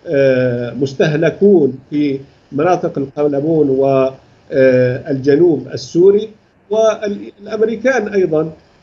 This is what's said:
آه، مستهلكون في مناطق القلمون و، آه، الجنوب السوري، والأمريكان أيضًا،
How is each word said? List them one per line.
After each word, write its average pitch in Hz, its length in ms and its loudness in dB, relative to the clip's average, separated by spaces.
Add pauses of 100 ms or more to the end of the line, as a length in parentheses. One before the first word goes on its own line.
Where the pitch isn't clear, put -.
آه، 127 720 0
مستهلكون 151 1000 2 (120)
في 147 300 -2 (320)
مناطق 170 460 0
القلمون 147 720 -2
و، 135 160 0 (640)
آه، 127 580 2
الجنوب 143 640 2
السوري، 202 540 2 (420)
والأمريكان 220 1400 -2
أيضًا، 160 440 -2 (300)